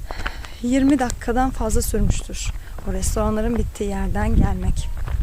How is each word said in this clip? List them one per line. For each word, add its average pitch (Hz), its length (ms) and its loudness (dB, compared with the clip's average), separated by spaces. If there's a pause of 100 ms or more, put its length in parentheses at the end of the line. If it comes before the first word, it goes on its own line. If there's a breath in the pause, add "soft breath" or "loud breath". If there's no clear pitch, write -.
(640 loud breath)
Yirmi 269 360 4
dakikadan 247 520 0
fazla 226 320 2
sürmüştür - 720 0 (360 loud breath)
o - 40 -2
restoranların 214 640 0
bittiği 208 320 -2
yerden 202 460 2
gelmek. 190 520 2 (340)